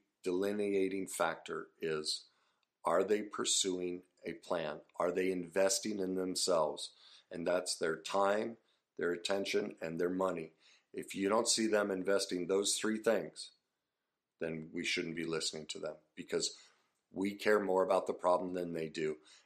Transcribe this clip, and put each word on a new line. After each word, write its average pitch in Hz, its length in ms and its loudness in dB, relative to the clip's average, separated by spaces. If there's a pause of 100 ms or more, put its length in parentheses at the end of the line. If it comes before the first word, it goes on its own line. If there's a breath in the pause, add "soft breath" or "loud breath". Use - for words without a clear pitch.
(220)
delineating 98 840 0
factor 82 640 -4 (120)
is, 78 440 -2 (600 soft breath)
are 87 200 4
they 104 180 2
pursuing 90 800 -2 (240)
a 85 60 -6
plan? 82 440 -4 (220)
Are 87 140 2
they 92 180 2
investing 95 720 2
in 92 140 0
themselves? 87 760 2 (400 loud breath)
And 85 160 -6
that's 90 300 2
their 80 200 0
time, 101 600 2 (420)
their 87 140 0
attention, 98 720 -2
and 82 180 -4
their 87 100 2
money. 90 400 -2 (440 soft breath)
If - 200 -10
you 98 140 0
don't 113 200 4
see 113 180 2
them 104 240 4
investing 95 560 0
those 98 280 2
three 110 240 0
things, 104 520 -2 (920)
then 82 320 -4
we 85 120 -4
shouldn't 82 320 -2
be 82 80 -2
listening 80 420 -4
to - 120 -8
them, 78 160 -6 (220)
because 85 380 -4 (580 loud breath)
we 95 200 -2
care 104 280 4
more 95 240 4
about 92 220 2
the 92 60 -2
problem 90 420 2
than 87 180 -4
they 80 160 -4
do. 78 280 -2 (300 loud breath)